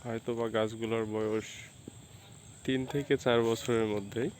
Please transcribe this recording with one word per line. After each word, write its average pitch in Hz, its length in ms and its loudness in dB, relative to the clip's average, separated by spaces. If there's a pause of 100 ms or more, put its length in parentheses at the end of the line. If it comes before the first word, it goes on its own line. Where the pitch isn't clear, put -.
হয়তো 117 340 -4
বা 117 80 0 (100)
গাছগুলোর 113 480 0 (100)
বয়স 107 340 0 (1160)
তিন 131 160 2 (120)
থেকে 143 200 0 (120)
চার 120 140 6 (100)
বছরের 113 460 2
মধ্যেই। 110 460 -2